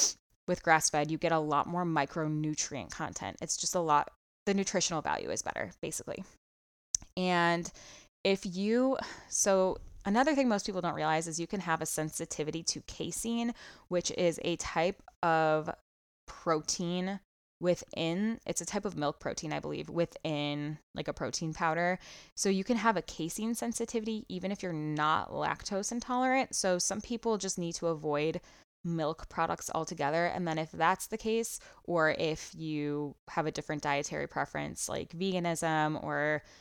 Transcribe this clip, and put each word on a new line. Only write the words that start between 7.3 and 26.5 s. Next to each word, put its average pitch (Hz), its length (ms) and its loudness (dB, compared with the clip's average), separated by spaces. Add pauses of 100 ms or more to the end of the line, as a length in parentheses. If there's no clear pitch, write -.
if 196 220 2
you, 220 520 2 (320)
so 190 480 4 (280)
another 262 300 4
thing 262 140 6
most 202 160 2
people 185 160 -4
don't 170 120 0
realize 156 340 2
is 160 120 -4
you 170 80 -4
can 196 140 -4
have 165 200 0
a 160 40 -2
sensitivity 156 800 -2
to - 240 -2
casein, 233 640 -2 (340)
which 175 240 0
is 170 320 2
a 170 140 0
type - 440 0 (220)
of 160 460 4 (580)
protein 180 920 0 (420)
within, 180 840 0
it's - 160 -4
a 175 40 -6
type 202 200 -2
of 185 100 -4
milk 147 240 -2
protein, - 320 -6
I 147 80 -2
believe, 151 300 -6
within, 147 920 -2 (160)
like, 156 140 -6
a 143 40 -2
protein 156 400 -4
powder. 170 460 0 (360)
So - 120 0
you 190 160 2
can 240 140 0
have 220 180 2
a 170 60 0
casein 214 520 -4
sensitivity 226 760 -4
even 185 220 -4
if 202 120 -6
you're 185 80 -2
not 151 600 0
lactose 165 600 -2
intolerant. 254 640 0